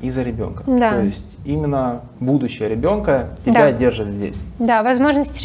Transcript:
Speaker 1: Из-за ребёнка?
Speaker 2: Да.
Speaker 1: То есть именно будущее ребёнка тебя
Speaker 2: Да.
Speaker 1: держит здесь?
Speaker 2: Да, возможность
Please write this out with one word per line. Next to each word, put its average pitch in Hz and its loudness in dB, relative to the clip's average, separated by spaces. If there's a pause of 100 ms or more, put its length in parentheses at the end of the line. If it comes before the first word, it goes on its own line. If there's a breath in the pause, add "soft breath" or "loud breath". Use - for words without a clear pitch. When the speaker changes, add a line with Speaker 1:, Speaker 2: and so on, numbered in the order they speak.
Speaker 1:
Из-за 127 -2
ребёнка? 110 -6
Speaker 2:
Да. 247 4
Speaker 1:
То 214 0
есть - -4
именно 139 -2 (180)
будущее 127 0
ребёнка 139 0 (180)
тебя 226 6
Speaker 2:
Да. - 2
Speaker 1:
держит 113 0
здесь? 101 -6 (160)
Speaker 2:
Да, 233 2
возможность 269 2